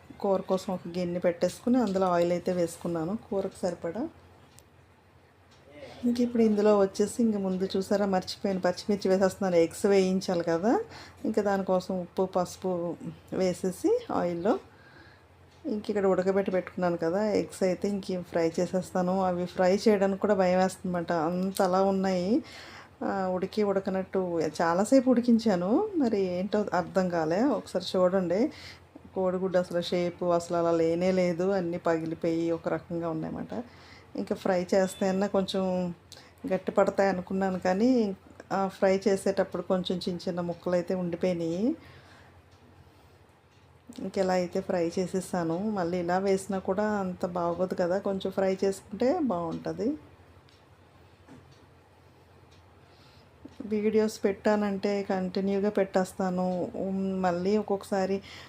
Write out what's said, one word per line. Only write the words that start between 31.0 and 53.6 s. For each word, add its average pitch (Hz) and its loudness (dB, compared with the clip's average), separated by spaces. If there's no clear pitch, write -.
లేదు, 180 2
అన్నీ 175 -2
పగిలిపోయి 165 0
ఒక 165 -4
రకంగా 165 -4
ఉన్నాయన్నమాట. 165 -6
ఇంకా 202 -4
ఫ్రై 180 0
చేస్తే 190 2
అన్నా 190 0
కొంచెం 190 -2
గట్టి 185 -4
పడతాయి 196 4
అనుకున్నాను, 185 -2
కానీ 208 2
ఆ 190 0
ఫ్రై 190 2
చేసేటప్పుడు 190 0
కొంచెం 185 -2
చిన్న 180 -6
చిన్న 180 -2
ముక్కలు 175 -4
అయితే 175 0
ఉండిపోయినాయి. 180 -2
ఇంక 190 -6
ఇలా 185 2
అయితే 180 0
ఫ్రై 175 0
చేసేసాను. 180 -2
మళ్ళీ 180 -2
ఇలా 175 0
వేసినా 196 0
కూడా 185 -2
అంత 196 -2
బాగోదు 175 -2
కదా, 180 0
కొంచెం 196 -4
ఫ్రై 190 0
చేసుకుంటే 233 -2
బాగుంటది. 175 -4